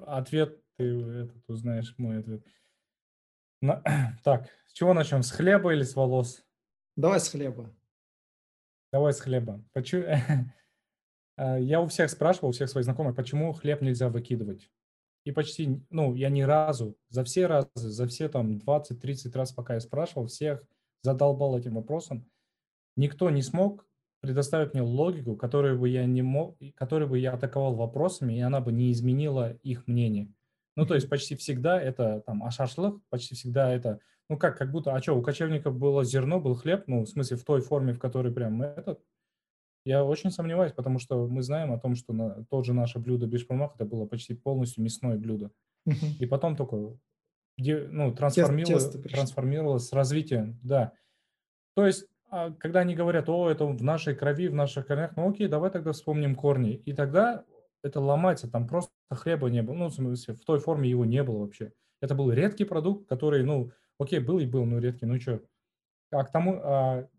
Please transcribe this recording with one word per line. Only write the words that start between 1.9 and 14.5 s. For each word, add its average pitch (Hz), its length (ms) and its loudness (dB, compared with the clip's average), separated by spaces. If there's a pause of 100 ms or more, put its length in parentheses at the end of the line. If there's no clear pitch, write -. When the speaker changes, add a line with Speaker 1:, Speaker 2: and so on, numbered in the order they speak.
Speaker 1:
мой 113 220 -4
ответ. 110 240 -10 (1200)
На-, 139 220 0
<clears throat> 135 400 0
так, 131 240 2 (180)
с - 60 -20
чего 180 200 4
начнем? 143 300 4
С 120 80 -2
хлеба 180 420 4
или 143 120 2
с 127 100 -8
волос? 127 500 0 (520)
Speaker 2:
Давай 170 240 4
с - 80 -4
хлеба. 120 440 -8 (1200)
Speaker 1:
Давай 143 220 4
с - 60 -12
хлеба. 117 520 -4
Почу-, 170 320 -2
<laughs> - 1300 -4
э, 131 240 -2
я 151 180 2
у 170 80 2
всех 160 220 2
спрашивал, 156 400 2
у - 20 0
всех 131 180 -4
своих 127 140 0
знакомых, 127 320 -2
почему 151 380 -2
хлеб 147 280 -2
нельзя 127 280 2
выкидывать. 113 600 -6 (560)